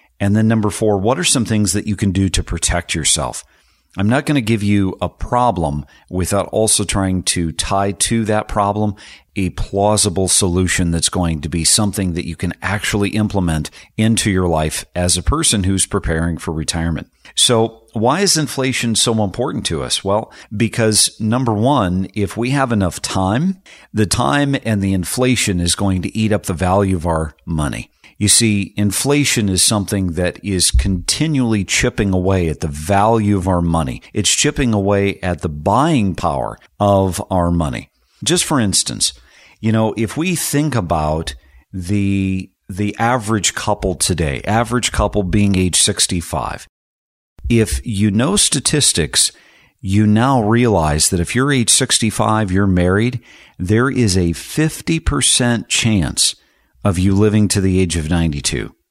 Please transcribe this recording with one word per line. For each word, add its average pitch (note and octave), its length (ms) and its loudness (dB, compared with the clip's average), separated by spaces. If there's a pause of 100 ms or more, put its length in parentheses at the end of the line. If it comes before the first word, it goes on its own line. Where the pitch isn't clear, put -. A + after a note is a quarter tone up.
(220)
And G2+ 160 2
then A2 100 4
number A2 220 2
four, G#2 280 2
what A#2 220 2
are F3+ 60 -2
some B2 180 2
things G#2 300 0
that G2+ 140 -4
you F#2+ 100 -2
can G2 140 0
do F#2+ 180 2
to - 140 -2
protect - 520 -4
yourself? C#2+ 480 -2 (540)
I'm G2 100 0
not C#3 180 2
gonna D3 140 2
give G#2+ 240 0
you G2+ 380 2
a F2 80 -2
problem F2 760 -2 (240)
without F#2 380 -2
also G#2+ 380 0
trying F#2 380 0
to E2 280 -2
tie G2+ 400 -2
to A2+ 320 -2
that G#2+ 240 -2
problem G#2 480 0 (400)
a F#2+ 160 -2
plausible G2 800 0
solution F2+ 600 0
that's E2 180 0
going E2 320 -2
to D#2 80 -8
be E2 160 -2
something G2 480 0
that F2 120 -6
you D#2+ 120 -8
can F2 240 -4
actually G2+ 480 -2
implement F#2 600 0 (280)
into A2 340 2
your F#2 160 2
life D#2 380 -2 (100)
as F2 220 0
a F2 60 -4
person A#2+ 420 0
who's F#2+ 200 0
preparing E2 520 -2
for E2 160 -6
retirement. E2 580 -4 (240)
So A2+ 560 2
why B2 300 0
is F#3 160 2
inflation C3 580 -2
so A2+ 300 2
important G#2+ 400 -4
to D2 180 -4
us? - 220 -6
Well, G2+ 260 0 (240)
because A2 640 0
number A#2 340 0
one, G2+ 600 2
if G2+ 240 -4
we A#2+ 140 -2
have C3+ 200 0
enough G2 300 0
time, A#2+ 600 0 (320)
the G#2+ 120 2
time C#3 580 0
and G#2+ 180 0
the G2 120 2
inflation G#2 640 0
is E2+ 160 0
going F#2+ 280 0
to - 140 -8
eat A2 140 0
up G2+ 120 0
the F#2+ 100 -4
value F#2+ 420 2
of E2 100 -4
our D#2+ 300 -2 (100)
money. C#2+ 440 -4 (280)
You G2+ 100 0
see, G#2 500 2
inflation A#2 720 0
is F#2 140 0
something G2 480 0
that E2+ 340 -4
is F#2+ 240 0
continually A2 960 0
chipping G#2+ 480 0
away F#2 360 2
at D2 100 -4
the E2 80 -4
value G2+ 680 2
of F#2 120 -2
our F2 160 2
money. E2 400 -2 (100)
It's G2+ 160 0
chipping C#3 460 0
away G2+ 460 0
at F2+ 200 -4
the F2 80 -4
buying G2+ 640 0
power B1+ 460 -4 (200)
of G2 400 2 (120)
our F2 180 2
money. D2+ 400 -2 (340)
Just D#3+ 200 0
for D3 160 0
instance, - 540 -2 (460)
you A2+ 120 0
know, A2 260 2
if A2 200 -4
we F3 180 -2
think D3 400 -2
about D#2+ 580 -2 (400)
the, F#2+ 800 -2 (180)
the G2+ 300 -4
average A2+ 560 0
couple G2 400 -2
today, D#2 500 -2
average A#2 460 -2
couple G#2 320 0
being G2 340 2
age F#2 200 2
sixty-five, - 920 -2 (800)
if A2+ 340 2
you G#2 280 0
know B2+ 240 2
statistics, - 960 0 (480)
you G2+ 260 2
now A#2 380 4
realize G2+ 680 2
that F2+ 100 0
if E2+ 140 -4
you're C3+ 180 0
age B2 200 2
sixty-five, A2 800 0
you're G2 160 2
married, G2 520 2 (380)
there G#2+ 320 2
is A2 260 2
a F2 180 2
fifty - 640 -2
percent B2 720 0
chance - 640 0 (480)
of G2 140 0
you F#2+ 160 2
living G#2 340 4
to G2+ 140 0
the F#2 180 2
age E2+ 160 0
of D#2 140 -2
ninety-two. C#2+ 640 -2 (160)